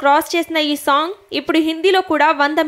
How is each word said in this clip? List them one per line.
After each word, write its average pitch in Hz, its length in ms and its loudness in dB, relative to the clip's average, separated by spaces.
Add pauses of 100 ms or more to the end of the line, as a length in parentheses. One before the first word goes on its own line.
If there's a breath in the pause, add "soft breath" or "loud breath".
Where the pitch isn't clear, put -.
క్రాస్ 285 320 2
చేసిన 330 240 -4 (140)
ఈ 294 40 -2 (100)
సాంగ్ 311 300 0 (240)
ఇప్పుడు 320 280 0
హిందీలో 359 340 0 (100)
కూడా 294 160 2 (140)
వంద 302 260 0